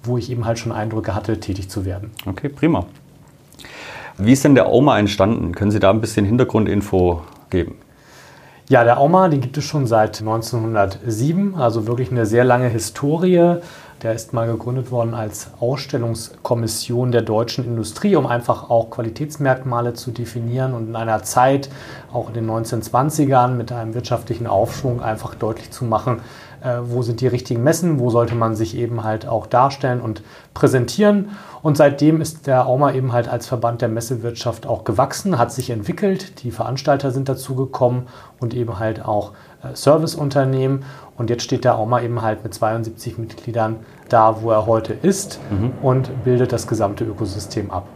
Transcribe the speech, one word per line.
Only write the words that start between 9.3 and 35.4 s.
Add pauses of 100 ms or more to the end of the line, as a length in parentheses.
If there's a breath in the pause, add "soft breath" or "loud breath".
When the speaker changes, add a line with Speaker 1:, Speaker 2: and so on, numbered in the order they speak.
Speaker 1:
gibt
es
schon
seit
neunzehnhundertsieben,
also
wirklich
eine
sehr
lange
Historie. (460 loud breath)
Der
ist
mal
gegründet
worden
als (100)
Ausstellungskommission
der
deutschen
Industrie,
um
einfach
auch
Qualitätsmerkmale
zu
definieren
und
in
einer
Zeit, (420 loud breath)
auch
in
den
neunzehnhundertzwanzigern
mit
einem
wirtschaftlichen
Aufschwung
einfach
deutlich
zu
machen, (420 loud breath)
äh,
wo
sind
die
richtigen
Messen,
wo
sollte
man
sich
eben
halt
auch
darstellen
und (300 loud breath)
präsentieren. (320 loud breath)
Und
seitdem
ist
der
auma
eben
halt
als
Verband
der
Messewirtschaft
auch
gewachsen,
hat